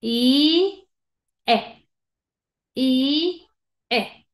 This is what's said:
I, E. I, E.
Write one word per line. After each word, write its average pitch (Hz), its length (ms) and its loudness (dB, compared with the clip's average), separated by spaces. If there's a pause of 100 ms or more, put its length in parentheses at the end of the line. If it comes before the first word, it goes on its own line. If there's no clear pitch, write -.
I, 277 840 0 (600)
E. - 360 -2 (920)
I, 269 680 -2 (440)
E. - 440 -6